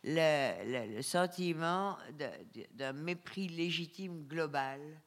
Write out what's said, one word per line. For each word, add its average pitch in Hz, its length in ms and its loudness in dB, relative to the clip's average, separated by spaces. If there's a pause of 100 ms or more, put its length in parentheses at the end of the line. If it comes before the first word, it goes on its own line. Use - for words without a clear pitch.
le, 127 800 4
le, 107 80 -6
le 110 60 -2
sentiment 180 920 2 (220)
de, 143 80 -2 (260)
de, 113 200 -12
d'un 135 200 -2
mépris 175 560 -4
légitime 170 800 -2
global 143 540 0 (260)